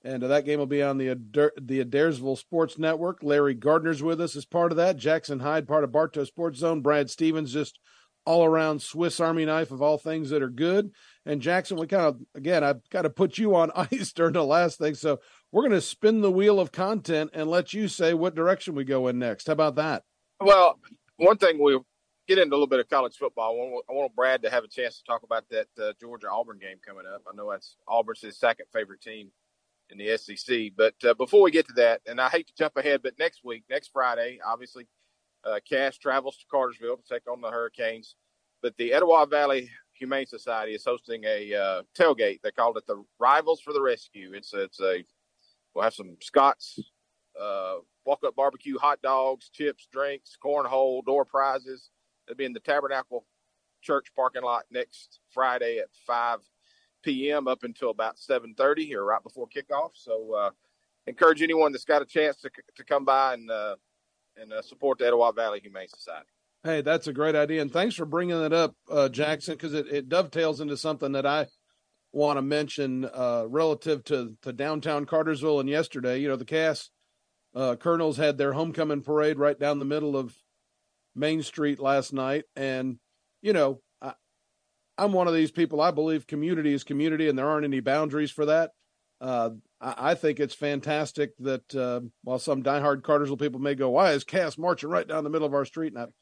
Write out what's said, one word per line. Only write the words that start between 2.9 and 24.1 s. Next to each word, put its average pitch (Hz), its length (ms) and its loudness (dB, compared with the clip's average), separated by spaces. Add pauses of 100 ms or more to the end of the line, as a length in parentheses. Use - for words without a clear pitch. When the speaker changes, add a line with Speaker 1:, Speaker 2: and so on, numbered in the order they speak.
Speaker 1:
Larry 143 320 4
Gardner's 151 480 2
with 160 180 -2
us 170 160 -4
as 143 80 -10
part 170 260 0
of 165 60 0
that. 170 220 2
Jackson 147 400 0
Hyde, 151 280 -2
part 151 180 2
of 123 80 -6
Bartow 151 320 0
Sports 165 340 -6
Zone. 165 240 0
Brad 143 260 2
Stevens, 156 460 -2
just 147 240 -4 (480)
all-around 160 560 4
Swiss 165 360 -4
Army 165 280 2
knife 160 240 0
of 127 100 -10
all 151 160 4
things 160 320 -6
that 143 140 0
are 131 80 -2
good. 180 400 0 (340)
And 151 160 -2
Jackson, 180 380 0
we 160 80 -4
kind 185 180 2
of, 135 160 2 (140)
again, 156 280 0
I've 143 280 0
gotta 170 180 0
put 185 300 0
you 208 160 4
on 165 180 6
<laughs> - 20 -16
ice 190 380 -2
during 165 220 2
the 165 100 2
last 160 340 2
thing, 151 160 0
so 143 260 -2 (320)
we're 208 100 4
gonna 220 180 4
spin 214 400 2
the 202 100 4
wheel 196 300 6
of 175 100 0
content 170 640 -2
and 156 160 -4
let 175 240 0
you 208 160 -4
say 165 240 2
what 170 220 0
direction 175 400 0
we 139 100 -4
go 131 220 0
in 123 120 0
next. 120 280 -4
How 156 80 0
about 151 220 2
that? 151 260 -2 (360)
Speaker 2:
Well, 196 400 8 (380)
one 190 220 8
thing 165 200 4
we'll 139 280 4 (400)
get 190 100 4
into 175 140 6
a 143 60 2
little 147 100 4
bit 131 120 2
of 120 120 -2
college 131 260 0
football. 117 360 -4
I 117 40 -4
want, 123 320 -8
I 127 60 -10
want 135 200 -2